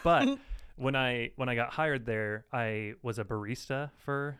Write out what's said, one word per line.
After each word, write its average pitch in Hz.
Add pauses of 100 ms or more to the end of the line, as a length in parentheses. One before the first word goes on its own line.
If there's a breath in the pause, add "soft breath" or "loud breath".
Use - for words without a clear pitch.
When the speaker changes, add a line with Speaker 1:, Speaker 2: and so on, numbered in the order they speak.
Speaker 1:
But 170 (160 loud breath)
Speaker 2:
<laughs> - (100)
Speaker 1:
when 135
I, 123
when 127
I 123
got 120
hired 143
there, 110
I 110
was 117
a 104
barista 123
for 143